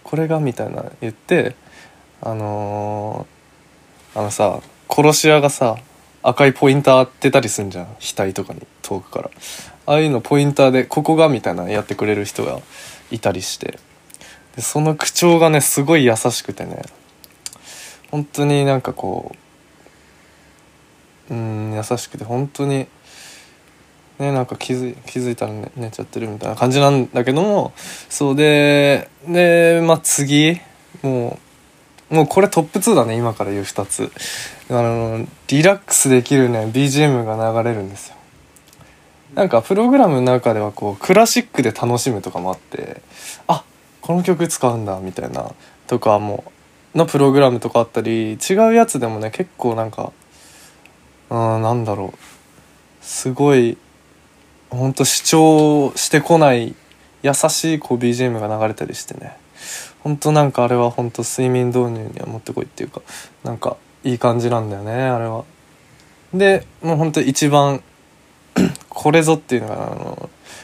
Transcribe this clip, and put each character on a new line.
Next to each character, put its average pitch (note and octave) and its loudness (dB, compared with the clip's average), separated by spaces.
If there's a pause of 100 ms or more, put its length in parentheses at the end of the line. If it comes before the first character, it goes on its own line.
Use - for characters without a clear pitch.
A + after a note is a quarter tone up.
こ - -8
れ D#3+ 0
が」 D#3+ 0
み C3 -2
た A2 -6
い F2 -10
な - -10 (160)
言 A2+ -8
っ - -12
て、 - -2 (680)
あ A2+ -6
の G#2 -6 (880)
ー、 G#2+ -6
あ G#2+ 0
の G#2 -4
さ、 G2+ 0 (300)
殺 D3 4
し D#3 2
屋 D3+ 6
が C#3+ 2
さ、 A2+ -2 (460)
赤 C3+ 4
い C3 4
ポ C#3+ 2
イ C3+ 6
ン C#3+ 2
タ C3 6
ー - 0
当 - -18
て - -2
た C3+ 4
り A#2 -4
す - -6
ん F#2+ -8
じ F#2 -12
ゃ F2 -10
ん。 G#2 -18
額 F#2+ -6
と G2 -8
か - -14
に、 - -18 (160)
遠 G2 -8
く - -20
か - -8
ら。 - -10 (560)
あ D3 0
あ D3+ 4
い D#3 2
う - 0
の B2+ 0
ポ C#3+ 0
イ C#3+ 4
ン C#3+ 0
タ C#3 6
ー - 2
で、 B2+ 2
「こ - -4
こ D#3+ 2
が」 D#3+ 6
み A#2 -2
た G2+ -4
い F2 -4
な F2+ -6
や G#2 -2
っ - -6
て - -6
く G#2 -4
れ G#2 0
る G#2 -4
人 - -8
が - -6 (520)
い A2+ -8
た G2+ -2
り F#2+ -6
し - -10
て。 - -12 (760)
で、 B2 -10
そ - -2
の D#3 0
口 - -6
調 E3+ 4
が E3 6
ね、 D3 4
す - 0
ご D#3+ 4
い C#3+ 4
優 A2+ 4
し - -4
く G2+ -10
て F2+ -12
ね。 F2 -12 (1300)
本 D3 -4
当 C#3+ -4
に C#3+ 4
な C3+ 2
ん B2+ -4
か - -8
こ - -10 (1900)
う、 A2+ -8
う A#2 -6
ん、 A2 -6
優 G#2+ -6 (140)
し - -10
く - -16
て、 - -12
本 B2 -4
当 C#3 -6
に、 C#3 -4 (1300)
ね、 C#3 -4
な C3 -2
ん B2 -4
か - -10
気 - -6
づ B2+ -6
い、 - -18 (100)
気 - -8
づ B2 -4
い A#2 -4
た A2 -6
ら G#2+ -8
ね、 G#2+ -12
寝 A#2 -10
ち - -18
ゃ G#2+ -8
っ - -14
て - -10
る A2+ -8
み G#2 -10
た G#2 -8
い - -4
な A2 -6
感 B2 0
じ C#3 2
な C#3 6
ん C3+ 2
だ B2 -2
け B2+ 0
ど D#3+ 0
も、 G3+ -2 (360)
そ C#3+ -2
う C3+ 0
で、 C#3+ 4 (180)
で、 E3+ 4
ま E3 6
あ、 - -2
次、 D3 2 (440)
も B2+ -4 (720)
う、 D3+ 0
も D#3+ 6
う C#3+ 0
こ - 0
れ G3+ 6
ト E3+ 0
ッ - 2
プ G3 -4
ツ A#3 2
ー G3 6
だ B2 4
ね、 A2+ -4
今 A#2 -2
か G#2+ -6
ら G2 -6
言 G2+ -4
う - -4
二 G2 -8
つ。 - -6 (600)
あ - -4
の、 A#2 -2 (220)
リ C#3 2
ラ G3 4
ッ - -12
ク - -10
ス - 2
で B2+ 6
き C#3+ 0
る C3 4
ね、 A2 -2
ビ C3+ 2
ー C#3 0
ジ C#3 0
ー - 4
エ D3+ 4
ム B2 0
が A2 -4
流 A2+ 0
れ A#2 -2
る G#2 -6
ん F#2+ -10
で G2+ -16
す - -18
よ。 - -20 (1200)
な G3+ 2
ん F#3 0
か A#2 2
プ F#3+ -2
ロ A#3 2
グ C#4 4
ラ A#3+ 6
ム D3+ 2
の B2+ 2
中 B2+ 2
で G#2+ -2
は G#2 -4
こ G#2 -6
う、 G2+ -8
ク - 0
ラ A3+ 8
シ A#3 0
ッ - -6
ク - -4
で A#2 0
楽 A#2+ -2
し C3+ -2
む G2+ -4
と F#2+ -10
か - -8
も F#2 -6
あ F2+ -6
っ - -20
て、 - -14 (460)
「あ、 C#3 -2 (360)
こ E3 -4
の F3 0
曲 E3+ 0
使 - -4
う A#2 0
ん A2 -6
だ」 F#2+ -6
み F#2 -10
た C#2+ -10
い - -12
な、 C2 -10 (340)
と B2 -2
か G#2+ 2
も、 G#2 -6 (500)
の E3 4
プ D3 0
ロ C#3 6
グ C#3 4
ラ C3 6
ム A#2 -2
と A#2 -6
か A#2 2
あ - 2
っ A2+ -6
た - -4
り、 A2 -4 (100)
違 F#3+ 2
う A3+ 4
や A3+ 6
つ C#3+ -4
で A#2+ -4
も A2 -6
ね、 A2 -6
結 F#3 -8
構 A#2 -2
な A2+ -4
ん A2 -8
か、 - -10 (1200)
う A2+ -6
ん、 A2+ -2
な A2+ 0
ん A#2+ -4
だ G#2+ -4
ろ G2 -8
う、 - -20
す - -6
ご C#3+ 4
い、 A#2 4 (920)
ほ B2+ -2
ん C3+ -2
と C#3 0
主 - -2
張 D3+ 4
し - -4
て D#3 2
こ E3+ 4
な D3 6
い A#2 -2 (480)
優 C#3 0
し D#3+ 0
い D3 -2
こ B2+ -4
う、 - 0
ビ A#2+ 0
ー - 2
ジ B2 -2
ー B2+ 0
エ - 0
ム A#2 -4
が G#2+ -6
流 G#2+ -2
れ G#2+ -4
た - -8
り - -10
し - -12
て - -14
ね。 - -18 (640)
ほ D3 -4
ん C#3+ -4
と D3+ 0
な D3+ 6
ん C#3 2
か B2 0
あ A#2+ 2
れ B2 2
は A#2+ 2
ほ A#2+ -4
ん A#2 -4
と A#2 -8
睡 B2+ -2
眠 B2+ 0
導 A#2+ 0
入 A2+ -8
に - -14
は - -10
も A2 -10
っ - -20
て - -12
こ - -6
い - -6
っ - -20
て - -12
い - -10
う - -10
か、 - -16 (420)
な B2 -8
ん A2 -10
か A#2+ -6 (260)
い B2 -4
い A#2 -6
感 A#2+ 2
じ A#2+ 0
な A#2 0
ん G#2+ -6
だ G2 -8
よ G2+ -12
ね、 G#2+ -8
あ B2+ -2
れ A#2 -4
は。 A2+ -8 (920)
で、 G3 4 (160)
も E3 0
う - 0
ほ D#3+ 2
ん D#3 -2
と D#3 2
一 C3+ 0
番、 C#3+ 2 (720)
<clears throat> - -2
こ - -2
れ E3 6
ぞ D#3 2
っ D#3 0
て - -6
い A#2 0
う - -8
の A2 -10
か G#2+ -8
な、 A2 -8
あ - -8
の、 - -12 (340)